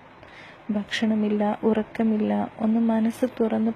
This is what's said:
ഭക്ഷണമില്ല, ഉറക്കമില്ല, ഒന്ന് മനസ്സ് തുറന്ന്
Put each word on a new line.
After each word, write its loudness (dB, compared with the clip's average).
ഭക്ഷണമില്ല, 0
ഉറക്കമില്ല, 2
ഒന്ന് 2
മനസ്സ് 0
തുറന്ന് 0